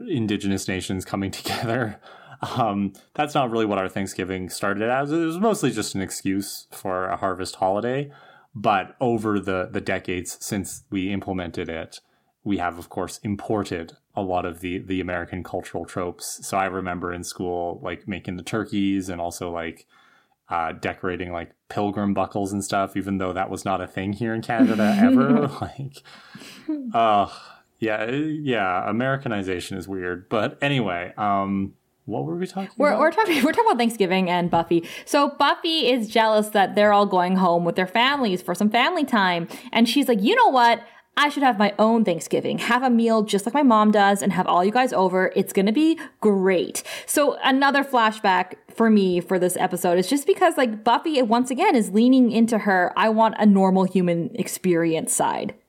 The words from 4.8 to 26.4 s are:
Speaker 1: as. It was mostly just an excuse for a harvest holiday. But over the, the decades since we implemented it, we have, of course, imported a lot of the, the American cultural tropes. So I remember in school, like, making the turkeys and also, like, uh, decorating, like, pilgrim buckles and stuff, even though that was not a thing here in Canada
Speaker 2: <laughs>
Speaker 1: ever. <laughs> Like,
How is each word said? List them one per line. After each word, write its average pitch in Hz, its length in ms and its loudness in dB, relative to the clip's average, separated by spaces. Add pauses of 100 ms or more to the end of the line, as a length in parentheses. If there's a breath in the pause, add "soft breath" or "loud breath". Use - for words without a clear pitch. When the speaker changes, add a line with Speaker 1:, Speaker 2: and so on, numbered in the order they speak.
Speaker 1:
as. 139 220 -2
It 156 60 -2
was 165 240 -2
mostly 190 320 0
just 107 240 -6
an 98 40 -4
excuse - 680 -6
for 92 380 -6
a 87 80 -4
harvest 92 400 -6
holiday. 120 560 -2 (420 loud breath)
But 101 460 0
over 110 400 0
the, 92 320 -2
the 101 80 -6
decades 92 600 -6
since - 480 -8
we 98 240 -4
implemented 92 560 -6
it, 82 300 -10 (460)
we 98 140 -2
have, 87 200 -4
of 87 100 -14
course, 90 360 -8
imported 98 680 -4 (220)
a 104 60 -4
lot 90 240 -2
of 85 140 -10
the, 90 180 -6
the 95 220 -6
American 87 440 -6
cultural 90 400 -10
tropes. - 600 -10
So - 120 -4
I 95 80 0
remember 90 480 -6
in 87 100 -8
school, 87 640 -6
like, 90 240 -10
making 92 280 -8
the 90 60 -12
turkeys 98 680 -2
and 87 120 -8
also, 87 320 -8
like, 82 340 -8 (600 soft breath)
uh, 82 240 -4
decorating, 90 580 -6
like, 85 220 -10 (160)
pilgrim 104 460 -2
buckles 95 380 -4
and 101 120 -4
stuff, 98 320 -4
even 98 220 -4
though 92 140 -4
that 90 180 -4
was 92 140 -8
not 92 160 -2
a 90 60 -8
thing 98 280 -6
here 113 200 -4
in 113 80 -6
Canada 107 540 0
Speaker 2:
<laughs> - 20 2
Speaker 1:
ever. 135 500 4
<laughs> - 120 -12
Like, - 420 -12 (920 loud breath)